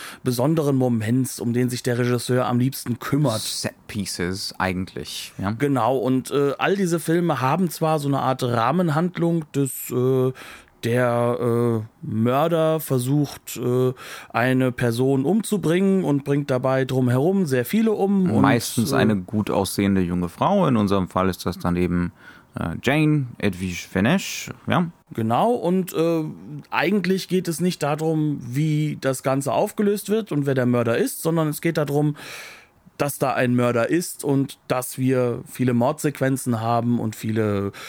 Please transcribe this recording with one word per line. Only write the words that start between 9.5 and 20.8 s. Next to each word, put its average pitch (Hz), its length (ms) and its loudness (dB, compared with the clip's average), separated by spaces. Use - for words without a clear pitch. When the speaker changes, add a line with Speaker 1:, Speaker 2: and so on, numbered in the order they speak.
Speaker 1:
des, - 380 -4
äh, 127 400 2
der, 120 1000 2
äh, - 240 -14
Mörder 160 720 2
versucht, 139 800 -2
äh, 123 360 2
eine 127 400 2
Person 131 540 0
umzubringen 190 800 2
und 143 200 0
bringt 143 280 -2
dabei 131 340 2
drumherum 131 600 2
sehr 127 200 0
viele 220 260 2
um 196 400 2
und, 214 100 4
Speaker 2:
Meistens 117 500 0
Speaker 1:
äh, - 40 -2
Speaker 2:
eine 107 220 2
gut 98 320 -4
aussehende 98 520 0
junge 90 280 -2
Frau. 175 380 0
In 123 100 2
unserem 95 320 0